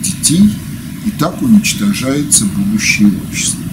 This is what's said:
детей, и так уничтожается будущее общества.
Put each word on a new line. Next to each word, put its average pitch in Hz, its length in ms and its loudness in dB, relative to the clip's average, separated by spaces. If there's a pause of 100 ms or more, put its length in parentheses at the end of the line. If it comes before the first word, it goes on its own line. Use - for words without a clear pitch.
детей, 190 460 2 (560)
и 107 60 -2
так 165 300 -4
уничтожается 131 1040 2
будущее 101 680 2 (160)
общества. - 460 -6